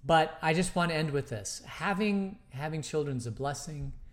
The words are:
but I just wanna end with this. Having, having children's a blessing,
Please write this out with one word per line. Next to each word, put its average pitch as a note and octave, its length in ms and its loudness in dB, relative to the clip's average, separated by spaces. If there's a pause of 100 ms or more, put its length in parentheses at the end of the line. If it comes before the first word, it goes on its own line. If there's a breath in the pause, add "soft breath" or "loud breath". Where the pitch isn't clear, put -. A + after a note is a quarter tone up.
but D#3 360 6
I D#3+ 140 2
just F3+ 220 2
wanna E3+ 180 2
end D#3 160 2
with C#3 200 -2
this. G#2 360 -8
Having, G3 720 0 (120)
having D#3 320 -4
children's C#3 440 -2
a A2+ 60 -4
blessing, C#3 600 -6 (200 soft breath)